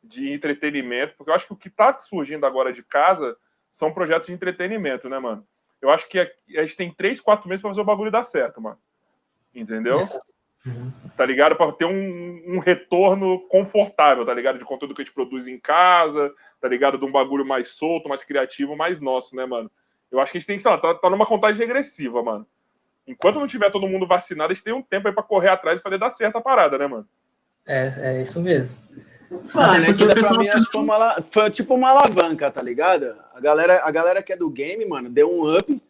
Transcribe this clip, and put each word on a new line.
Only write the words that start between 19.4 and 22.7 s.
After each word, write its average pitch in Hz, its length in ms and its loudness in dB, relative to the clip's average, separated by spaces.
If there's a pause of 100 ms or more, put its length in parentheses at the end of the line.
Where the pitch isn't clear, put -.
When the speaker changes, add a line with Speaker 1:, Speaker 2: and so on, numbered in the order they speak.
Speaker 1:
mano? 117 260 -8 (400)
Eu 127 80 -2
acho 139 140 -2
que 175 60 -8
a - 20 -6
gente - 60 -18
tem 202 100 -6
que, 202 60 -12
sei 233 80 2
lá, 180 80 2
tá, 170 160 0
tá 185 160 0
numa 208 160 2
contagem 214 340 0
regressiva, 226 640 -4
mano. 107 240 -6 (600)